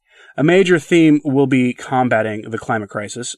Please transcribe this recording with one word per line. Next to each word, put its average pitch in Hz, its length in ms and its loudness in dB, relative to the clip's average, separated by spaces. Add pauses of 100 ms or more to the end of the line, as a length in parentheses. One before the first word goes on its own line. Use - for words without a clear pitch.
(360)
A 160 60 -2
major 175 380 4
theme 160 440 4
will 139 220 0
be 127 260 0
combating 113 800 -4
the 110 80 -6
climate 107 300 -6
crisis, 107 500 -12